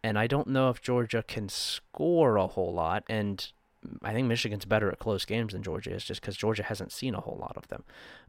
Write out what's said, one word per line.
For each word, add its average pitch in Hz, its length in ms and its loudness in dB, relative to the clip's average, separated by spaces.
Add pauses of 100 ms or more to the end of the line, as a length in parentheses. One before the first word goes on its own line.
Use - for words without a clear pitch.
And 107 160 0
I 113 80 4
don't 139 200 2
know 131 240 4
if 120 100 -4
Georgia 120 420 0
can 104 280 -6
score 156 840 2
a 95 100 6
whole 90 260 -2
lot, 85 340 0
and 101 400 0 (560)
I 107 120 -4
think 127 120 2
Michigan's 110 380 0
better 107 260 4
at - 80 -8
close 101 280 0
games 110 260 -2
than 90 100 -6
Georgia 85 300 -6
is 98 120 -6
just - 180 -8
'cause 98 160 -6
Georgia 107 240 0
hasn't - 280 -6
seen 131 240 -6
a - 60 -4
whole - 180 -8
lot - 200 -10
of - 100 -16
them. - 160 -10 (440)